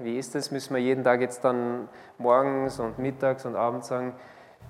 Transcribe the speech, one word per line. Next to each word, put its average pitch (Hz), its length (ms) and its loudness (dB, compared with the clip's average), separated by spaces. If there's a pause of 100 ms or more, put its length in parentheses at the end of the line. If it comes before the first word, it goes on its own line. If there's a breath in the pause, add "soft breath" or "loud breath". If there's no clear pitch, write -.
wie 117 160 -2
ist 131 180 -8
das? 139 160 -4
Müssen 135 220 -6
wir 127 80 2
jeden 131 220 2
Tag 123 180 6
jetzt 123 220 -2
dann 120 460 0 (280 loud breath)
morgens 135 600 2
und 113 200 -4
mittags 131 460 -2
und 117 100 -6
abends 120 320 -2
sagen, 127 280 -4 (540 loud breath)